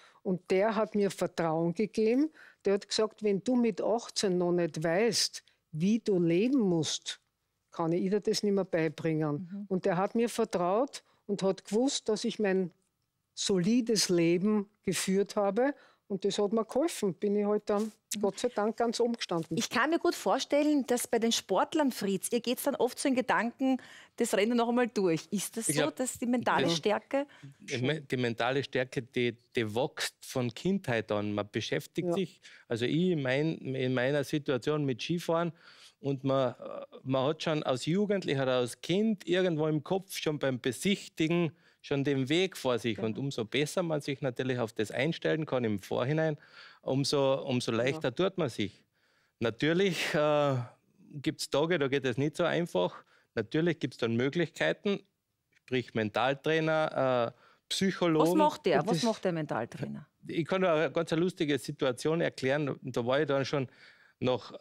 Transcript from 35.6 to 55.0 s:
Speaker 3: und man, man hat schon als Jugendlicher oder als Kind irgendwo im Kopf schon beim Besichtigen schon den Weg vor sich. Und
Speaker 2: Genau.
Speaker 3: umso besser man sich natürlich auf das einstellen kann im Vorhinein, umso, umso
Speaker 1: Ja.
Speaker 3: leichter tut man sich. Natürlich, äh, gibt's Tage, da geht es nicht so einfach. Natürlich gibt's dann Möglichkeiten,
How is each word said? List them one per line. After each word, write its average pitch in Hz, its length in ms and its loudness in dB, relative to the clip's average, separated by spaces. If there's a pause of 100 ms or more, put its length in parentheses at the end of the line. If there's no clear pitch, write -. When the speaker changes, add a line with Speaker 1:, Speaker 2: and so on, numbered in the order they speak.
Speaker 3:
und 139 240 -4
man, 135 300 2 (500)
man 131 260 0
hat 160 140 -4
schon 151 200 -2
als 131 240 -2
Jugendlicher 180 560 0
oder 127 140 0
als 123 220 -2
Kind 208 480 -2
irgendwo 175 400 2
im 156 160 0
Kopf 185 360 -4
schon 156 200 -2
beim 131 220 0
Besichtigen 170 920 0 (300)
schon 139 220 -2
den 135 260 0
Weg 180 280 0
vor 123 220 2
sich. 113 200 -2
Und 113 160 -2
Speaker 2:
Genau. 123 100 -4
Speaker 3:
umso 135 200 -4
besser 147 380 0
man 160 180 -2
sich 139 200 -6
natürlich 127 380 -2
auf 113 140 -2
das 107 180 -2
einstellen 160 540 -2
kann 127 180 0
im 104 180 0
Vorhinein, 147 560 0 (440)
umso, 135 600 2
umso 123 280 -2
Speaker 1:
Ja. 113 60 2
Speaker 3:
leichter 135 360 0
tut 190 240 -2
man 156 120 0
sich. - 340 -6 (560)
Natürlich, 156 720 0
äh, 147 420 2 (580)
gibt's 147 360 -6
Tage, 165 300 2
da 139 80 0
geht 127 180 0
es 127 120 -2
nicht 147 200 -2
so 175 60 0
einfach. 170 600 0 (320)
Natürlich 151 440 0
gibt's 131 180 -6
dann 117 180 0
Möglichkeiten, 160 840 0 (540)